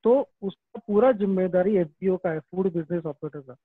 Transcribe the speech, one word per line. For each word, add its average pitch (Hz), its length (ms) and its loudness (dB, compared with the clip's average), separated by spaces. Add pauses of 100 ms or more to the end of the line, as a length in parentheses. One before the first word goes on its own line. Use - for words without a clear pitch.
तो 247 260 2 (140)
उसका - 440 -12
पूरा 220 260 4
जिम्मेदारी 190 640 0
एफ़बीओ 185 400 0
का 175 140 -4
है, 156 100 -4
food 185 320 -4
business 165 340 -4
operator 151 340 -10
का। 131 240 -20